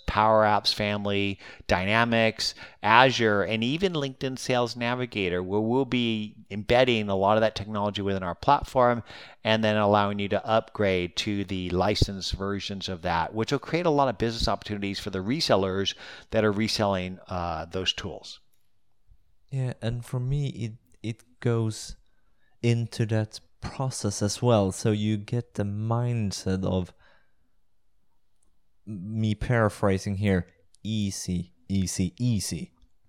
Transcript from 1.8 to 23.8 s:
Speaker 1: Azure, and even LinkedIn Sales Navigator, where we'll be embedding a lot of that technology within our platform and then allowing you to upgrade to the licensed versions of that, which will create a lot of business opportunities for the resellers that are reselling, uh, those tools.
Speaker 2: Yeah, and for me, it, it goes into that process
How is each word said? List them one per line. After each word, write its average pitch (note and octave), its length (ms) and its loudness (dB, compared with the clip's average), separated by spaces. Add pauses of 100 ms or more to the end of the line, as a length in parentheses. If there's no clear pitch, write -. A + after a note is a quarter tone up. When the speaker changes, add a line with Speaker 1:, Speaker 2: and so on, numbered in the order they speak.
Speaker 1:
Azure, A2+ 580 6
and A2 220 0
even E3+ 300 0
LinkedIn C3+ 440 -4
Sales B2 380 -2
Navigator, A#2 640 -2
where F#2 180 -2
we'll A#2+ 260 0
be A#2 500 -2 (160)
embedding A2 580 2
a G2 60 2
lot G2 200 4
of A2 60 4
that A2 140 2
technology G#2 480 -4
within G2 180 -2
our F2 140 -6
platform B2 640 2 (420)
and A2 200 2
then G#2+ 140 2
allowing G#2 420 4
you G2+ 100 -4
to G2+ 160 -2
upgrade G2 720 0
to G2+ 300 -2
the F#2 260 -4
licensed F#2+ 600 0
versions G2 540 -6
of F#2 140 -8
that, E2+ 320 -2
which A2 180 -2
will C#3+ 60 0
create E3+ 300 -2
a - 20 4
lot C#3+ 200 4
of G#2 100 -6
business A2+ 280 -2
opportunities G2+ 520 -4
for - 100 -8
the F#2+ 80 -6
resellers G2 800 0 (340)
that G#2+ 160 2
are G#2+ 60 4
reselling, G2 640 0 (120)
uh, E2+ 360 -6
those F2+ 280 -4
tools. - 480 -12 (1080)
Speaker 2:
Yeah, C3 320 -4
and A#2 240 -4
for B2+ 140 -4
me, C3+ 300 -2
it, A2+ 240 -8 (280)
it A2+ 220 -8 (160)
goes A2+ 560 0 (640)
into A#2 460 2
that A2 320 -2 (200)
process - 640 -4